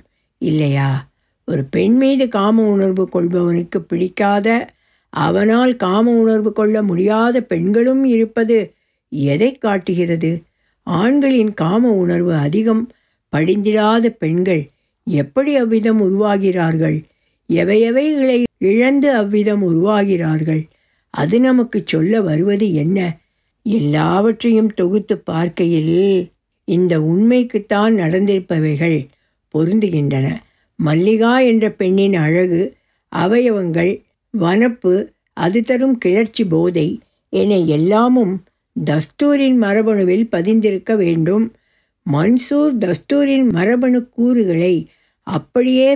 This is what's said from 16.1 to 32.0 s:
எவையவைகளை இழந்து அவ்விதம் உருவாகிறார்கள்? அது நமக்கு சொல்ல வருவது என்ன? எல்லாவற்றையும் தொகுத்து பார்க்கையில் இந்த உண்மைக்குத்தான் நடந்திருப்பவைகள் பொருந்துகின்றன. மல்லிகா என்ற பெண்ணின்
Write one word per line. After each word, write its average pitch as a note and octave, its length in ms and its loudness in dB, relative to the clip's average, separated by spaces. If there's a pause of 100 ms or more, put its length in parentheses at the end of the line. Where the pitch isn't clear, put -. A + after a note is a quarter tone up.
எவையவைகளை A#3+ 880 0 (220)
இழந்து C4 520 2
அவ்விதம் G#3 500 -2
உருவாகிறார்கள்? E3 1000 0 (500)
அது D#3+ 260 -2
நமக்கு B3 440 0
சொல்ல F#3 380 0
வருவது G3 520 0
என்ன? D#3+ 260 0 (640)
எல்லாவற்றையும் G#3 1080 0
தொகுத்து G3 460 -2
பார்க்கையில் E3+ 800 -2 (680)
இந்த F3 340 0
உண்மைக்குத்தான் G#3+ 920 0
நடந்திருப்பவைகள் E3 1040 0 (540)
பொருந்துகின்றன. D#3 720 0 (520)
மல்லிகா G3+ 540 2 (120)
என்ற A3+ 260 2
பெண்ணின் G3 440 0